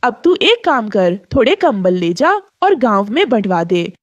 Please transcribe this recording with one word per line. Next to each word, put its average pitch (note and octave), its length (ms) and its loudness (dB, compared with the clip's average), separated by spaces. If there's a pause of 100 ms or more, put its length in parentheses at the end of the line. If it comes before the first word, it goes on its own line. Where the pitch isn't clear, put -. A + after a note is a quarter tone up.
अब A#3+ 200 -2
तू F4 180 4
एक A#4 240 2
काम B3+ 240 -2
कर, F#3+ 300 0 (160)
थोड़े C#4 200 2
कंबल G3+ 380 0
ले F3 200 -2
जा E4 280 0 (220)
और G4 120 2
गांव G#3 360 0
में D4 180 0
बंटवा F#3+ 340 0
दे। F3 400 -2